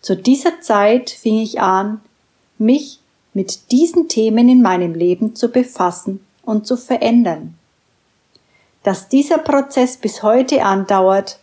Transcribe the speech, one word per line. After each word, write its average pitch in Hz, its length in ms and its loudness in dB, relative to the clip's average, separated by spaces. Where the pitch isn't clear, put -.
Zu 190 160 -2
dieser 277 440 0
Zeit 220 500 2
fing 220 280 -2
ich 220 220 -6
an, 196 400 0
mich 247 400 0
mit - 380 -8
diesen 320 380 2
Themen 220 400 2
in 254 120 6
meinem 180 340 2
Leben 180 400 -2
zu 233 140 -2
befassen 196 720 -4
und 214 220 -4
zu 254 100 -2
verändern. 226 760 -2
Dass - 260 -4
dieser 285 300 0
Prozess 277 580 -2
bis - 260 -8
heute 254 400 2
andauert 196 800 0